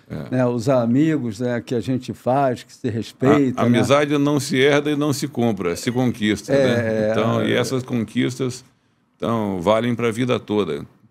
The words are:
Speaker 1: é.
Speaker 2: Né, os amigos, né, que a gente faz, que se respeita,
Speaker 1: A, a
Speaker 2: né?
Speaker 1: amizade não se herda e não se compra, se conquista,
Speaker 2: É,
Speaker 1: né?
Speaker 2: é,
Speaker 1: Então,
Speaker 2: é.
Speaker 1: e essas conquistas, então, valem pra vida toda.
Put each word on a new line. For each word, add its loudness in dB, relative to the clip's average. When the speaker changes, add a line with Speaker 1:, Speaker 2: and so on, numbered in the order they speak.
Speaker 1:
é. -6
Speaker 2:
Né, 2
os -2
amigos, 2
né, -2
que -6
a 0
gente -4
faz, 0
que -20
se -6
respeita, 2
Speaker 1:
A, 2
a 4
Speaker 2:
né? 4
Speaker 1:
amizade 2
não 2
se -2
herda 4
e 0
não 0
se -4
compra, -2
se -4
conquista, 0
Speaker 2:
É, 4
Speaker 1:
né? 0
Speaker 2:
é, 0
Speaker 1:
Então, 0
Speaker 2:
é. -2
Speaker 1:
e 0
essas -2
conquistas, -4
então, -2
valem 2
pra -2
vida -2
toda. -2